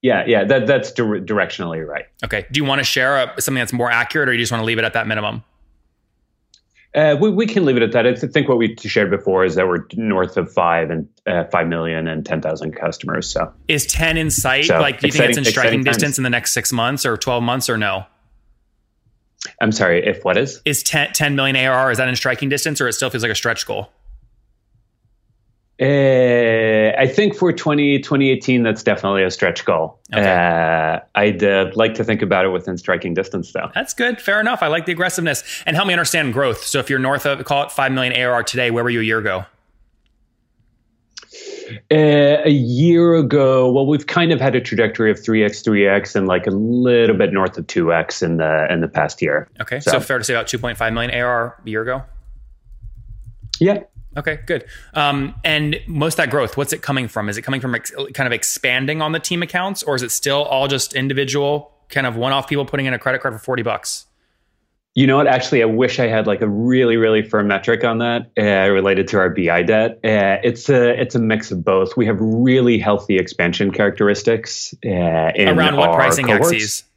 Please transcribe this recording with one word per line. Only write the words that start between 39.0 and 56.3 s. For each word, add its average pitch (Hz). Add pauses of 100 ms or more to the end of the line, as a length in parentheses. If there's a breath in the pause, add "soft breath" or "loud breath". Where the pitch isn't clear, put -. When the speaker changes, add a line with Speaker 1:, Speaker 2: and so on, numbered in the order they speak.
Speaker 2:
a 110
year 110
ago? 92 (2500 loud breath)
Speaker 1:
Uh, 147
a 156
year 156
ago, 131
well, 135
we've 147
kind 170
of 135
had 127
a 127
trajectory 110
of 104
three 110
X, 104
three 101
X, 98
and, 95
like, 90
a 104
little 117
bit 95
north 95
of 82
two 85
X 82
in 85
the, 78
in 85
the 80
past -
year. 76 (140)
Speaker 2:
Okay. 131
Speaker 1:
So -
Speaker 2:
So 131
fair 131
to 117
say 127
about 113
two 123
point 117
five 113
million 120
A 120
R 123
R 120
a 110
year 110
ago? 127 (1600)
Speaker 1:
Yeah. 202 (320)
Speaker 2:
Okay, 151
good. 156 (300 loud breath)
Um, 143 (100)
and 151
most 160
of -
that 147